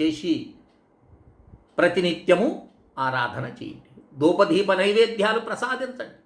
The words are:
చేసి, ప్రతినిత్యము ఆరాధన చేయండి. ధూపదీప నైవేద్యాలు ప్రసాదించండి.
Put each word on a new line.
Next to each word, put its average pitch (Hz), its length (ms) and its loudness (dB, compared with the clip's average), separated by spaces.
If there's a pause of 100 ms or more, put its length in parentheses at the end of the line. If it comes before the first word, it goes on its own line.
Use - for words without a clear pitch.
చేసి, 156 520 -2 (1200)
ప్రతినిత్యము 190 880 2 (300)
ఆరాధన 127 460 -4
చేయండి. - 720 -16
ధూపదీప 180 540 4
నైవేద్యాలు 208 680 2
ప్రసాదించండి. 247 720 -8 (120)